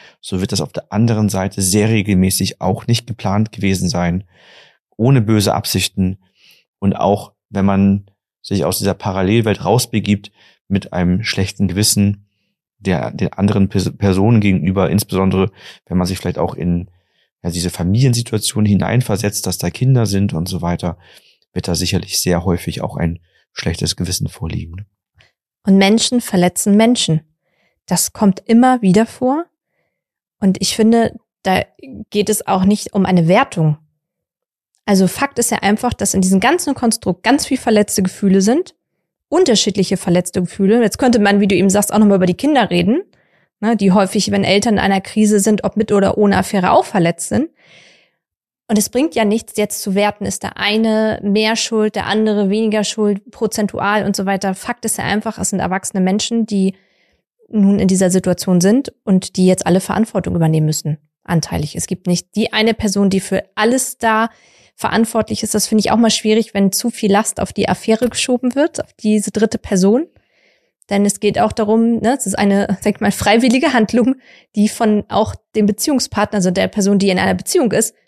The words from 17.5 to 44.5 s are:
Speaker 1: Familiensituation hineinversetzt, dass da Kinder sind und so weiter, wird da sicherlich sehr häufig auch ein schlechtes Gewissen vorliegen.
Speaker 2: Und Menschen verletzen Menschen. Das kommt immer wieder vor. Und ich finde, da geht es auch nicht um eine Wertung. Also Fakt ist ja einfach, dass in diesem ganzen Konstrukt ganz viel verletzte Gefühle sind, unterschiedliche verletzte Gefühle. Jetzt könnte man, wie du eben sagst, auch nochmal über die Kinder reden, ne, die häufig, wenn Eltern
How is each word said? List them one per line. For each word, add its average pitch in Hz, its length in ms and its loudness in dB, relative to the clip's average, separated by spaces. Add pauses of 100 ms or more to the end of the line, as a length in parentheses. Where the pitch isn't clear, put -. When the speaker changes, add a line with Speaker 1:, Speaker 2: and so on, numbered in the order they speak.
Speaker 1:
Familiensituation 110 960 0
hineinversetzt, 104 840 0
dass 92 100 -6
da 87 120 -4
Kinder 127 360 2
sind 98 280 -2
und 85 140 -4
so 92 140 -6
weiter, 85 360 -4 (560)
wird - 140 -6
da 87 80 -2
sicherlich 90 440 -4
sehr 87 260 -2
häufig 85 360 -4
auch - 160 -8
ein 85 220 -4 (340)
schlechtes - 420 -4
Gewissen 90 320 -6
vorliegen. 85 580 -10 (800)
Speaker 2:
Und 196 140 4
Menschen 220 440 2
verletzen 180 540 0
Menschen. 220 460 2 (640)
Das - 280 -4
kommt 196 320 2
immer 247 360 4
wieder 202 240 4
vor. 269 400 -2 (920)
Und 190 220 2
ich - 140 -4
finde, 226 440 2 (240)
da 185 200 0 (460)
geht 208 200 0
es - 180 -4
auch 185 180 0
nicht 208 280 0
um 196 120 2
eine 175 220 2
Wertung. 165 500 2 (1080)
Also 190 220 4
Fakt - 320 -4
ist - 120 -2
ja 226 80 -2
einfach, 220 340 0
dass - 200 -4
in 190 80 0
diesem 190 180 2
ganzen 277 340 0
Konstrukt 226 500 -2
ganz 262 220 2
viel 269 120 -2
verletzte 208 440 0
Gefühle 190 400 2
sind, 247 340 0 (540)
unterschiedliche 214 680 2
verletzte 180 440 0
Gefühle. 196 400 2
Jetzt 208 160 0
könnte 247 220 2
man, 202 200 4
wie 202 80 2
du 196 80 2
eben 196 140 4
sagst, 202 240 0
auch 208 60 2
nochmal 202 180 6
über 185 80 4
die 180 80 2
Kinder 269 360 2
reden, 185 340 0 (560)
ne, 220 180 0
die 196 140 4
häufig, 196 400 2
wenn 196 120 0
Eltern 208 320 2